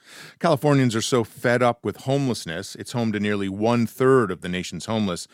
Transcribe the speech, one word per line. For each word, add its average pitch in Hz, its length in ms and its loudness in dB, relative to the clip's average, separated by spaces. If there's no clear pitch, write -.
Californians 139 560 2
are 110 80 0
so 120 220 0
fed 123 400 0
up 120 200 0
with 101 180 -6
homelessness, 120 760 -4
it's - 160 -14
home 117 180 0
to 104 80 -2
nearly 101 300 -2
one-third 117 800 2
of 90 100 -8
the 90 80 -8
nation's 90 380 -6
homeless, 104 480 -2